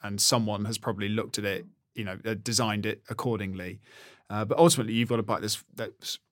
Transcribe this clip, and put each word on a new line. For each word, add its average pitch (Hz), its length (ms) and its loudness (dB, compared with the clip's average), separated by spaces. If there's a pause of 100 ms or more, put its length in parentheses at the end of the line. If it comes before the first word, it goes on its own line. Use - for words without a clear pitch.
and 101 180 -6
someone 104 460 2
has 110 100 -4
probably 104 320 -2
looked 107 300 -2
at 104 60 -4
it, 95 200 -2 (300)
you 117 100 -8
know, 95 200 -8
uh, 110 180 -2
designed 107 440 0
it 107 220 -4
accordingly. 98 720 -4 (480)
Uh, 107 160 -2
but 104 140 0
ultimately, 127 340 6
you've 113 160 2
got 117 100 2
a 110 60 0
bike 107 160 0
that's, 107 240 -4 (100)
that's - 460 -8 (120)